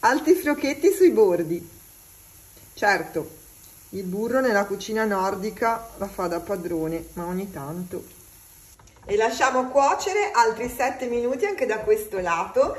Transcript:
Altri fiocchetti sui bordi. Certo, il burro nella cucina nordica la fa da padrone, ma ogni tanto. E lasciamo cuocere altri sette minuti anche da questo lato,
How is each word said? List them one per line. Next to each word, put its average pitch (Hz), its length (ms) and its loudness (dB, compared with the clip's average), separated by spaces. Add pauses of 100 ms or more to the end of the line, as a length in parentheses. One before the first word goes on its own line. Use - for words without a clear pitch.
Altri 294 300 4
fiocchetti 294 580 2
sui 359 200 6
bordi. 175 580 2 (1040)
Certo, 170 560 -2 (600)
il 190 140 -8
burro 226 380 -2
nella 208 240 2
cucina 214 400 -4
nordica 208 920 -2
la 202 100 -6
fa 196 180 -6
da 170 140 -2
padrone, 165 760 -6
ma 175 140 -8
ogni 185 240 -6
tanto. 175 520 -10 (1000)
E 202 100 -2
lasciamo 254 540 2
cuocere 381 640 2
altri 440 380 2
sette 269 360 -4
minuti 240 400 -2
anche 370 220 -2
da 214 140 -2
questo 214 380 0
lato, 185 600 0